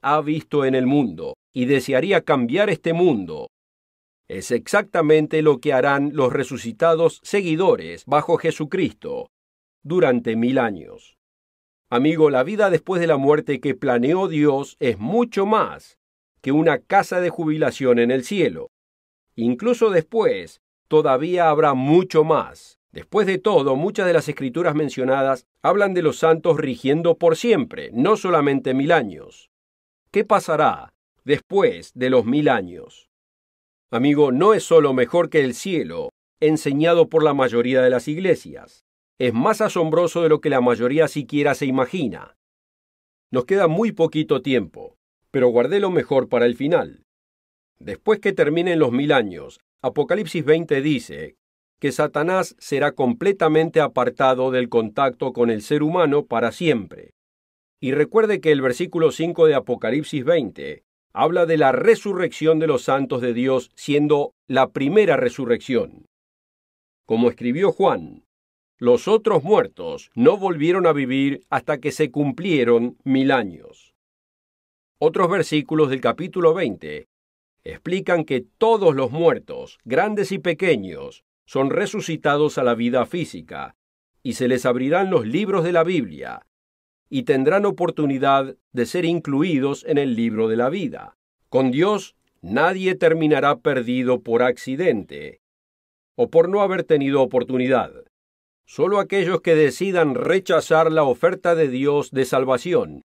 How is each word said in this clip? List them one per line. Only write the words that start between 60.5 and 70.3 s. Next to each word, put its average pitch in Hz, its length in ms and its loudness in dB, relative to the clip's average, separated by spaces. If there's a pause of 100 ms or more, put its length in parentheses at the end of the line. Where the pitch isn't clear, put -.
habla 170 340 0
de 160 100 0
la 139 160 4
resurrección 170 840 0
de 160 80 -2
los 135 160 0
santos 135 380 -2
de 120 140 -2
Dios 127 400 -2
siendo 147 600 0 (120)
la 131 240 0
primera 165 460 2
resurrección. 120 920 -4 (1000)
Como 117 220 2
escribió 127 420 -2
Juan, 123 540 -2 (540)
"Los 120 280 2
otros 208 380 2
muertos 95 720 -2
no 139 220 4